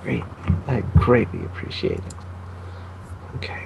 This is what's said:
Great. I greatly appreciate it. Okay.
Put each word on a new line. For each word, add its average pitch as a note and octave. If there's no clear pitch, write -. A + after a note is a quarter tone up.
Great. B2+
I B2
greatly G#2+
appreciate -
it. -
Okay. -